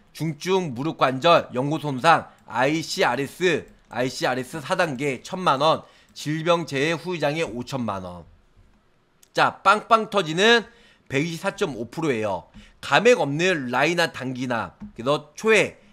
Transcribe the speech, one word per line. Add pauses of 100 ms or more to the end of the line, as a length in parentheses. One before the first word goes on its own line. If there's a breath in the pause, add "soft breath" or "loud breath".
(120)
중증
무릎
관절,
연구
손상, (180 loud breath)
아이씨알에스, (240)
아이씨알에스
사
단계
천만
원, (320 soft breath)
질병
재해
후유장애
오천만
원. (1120)
자,
빵빵
터지는 (440 soft breath)
백이십사
점
오
프로예요. (320 loud breath)
감액
없는
라이나
단기납, (160)
그래서
초회 (140 soft breath)